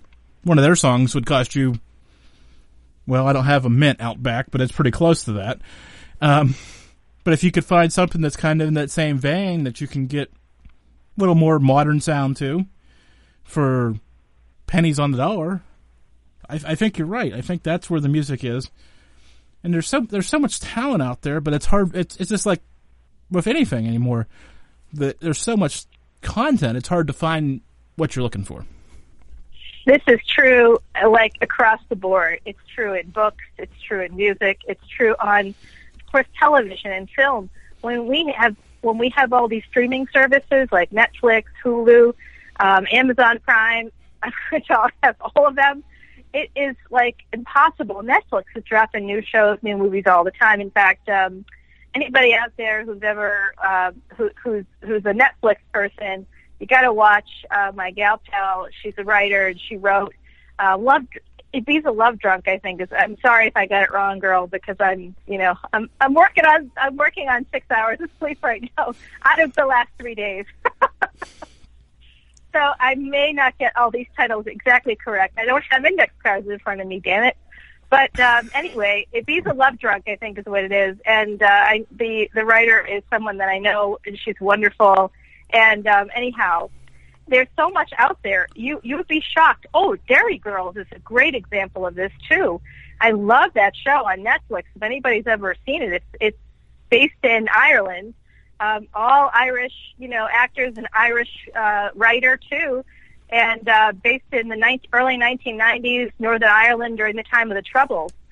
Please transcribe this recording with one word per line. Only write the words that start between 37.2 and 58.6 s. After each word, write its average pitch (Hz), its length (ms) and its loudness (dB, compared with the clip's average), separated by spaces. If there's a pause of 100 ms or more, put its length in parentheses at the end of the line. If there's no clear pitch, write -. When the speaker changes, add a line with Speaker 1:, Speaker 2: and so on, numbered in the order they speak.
Speaker 2:
When 240 280 -6
we 294 300 -2
have, 220 200 0 (240)
when 226 160 -2
we 240 180 0
have 262 160 2
all 240 160 2
these 220 220 -6
streaming 254 420 -2
services 269 600 2
like 175 180 2
Netflix, 226 540 2 (180)
Hulu, 240 500 6 (460)
um, 196 320 4
Amazon 240 480 4
Prime, 226 500 0 (320)
<laughs> 240 80 -6 (220)
which 311 180 -4
all 240 200 4 (140)
have 254 180 2
all 294 260 2
of 269 80 0
them, 277 300 0 (480)
it 285 200 -4
is, 277 220 -4 (140)
like, 240 420 0
impossible. 240 720 -2
Netflix 240 400 0 (120)
is 220 100 -12
dropping 214 400 0
new 202 160 -4
shows, 208 400 2
new 208 160 -4
movies 196 280 -2
all 180 200 4
the 185 60 -2
time. 214 280 2
In 202 100 -8
fact, 196 380 2
um, 190 380 -2 (500)
anybody 254 380 2
out 226 240 -2
there 220 260 -6
who's 214 200 -12
ever, 208 500 -2 (100)
uh, 185 300 0 (240)
who, 214 120 -2 (140)
who's, 208 220 -6 (160)
who's 208 240 -4
a 202 80 0
Netflix 226 420 2 (160)
person, 196 560 -6 (320)
you 202 60 -14
gotta 254 260 4
watch, 208 380 4 (220)
uh, 196 240 -2
my 185 160 -8
gal 208 280 0 (120)
pal. 190 360 -4 (140)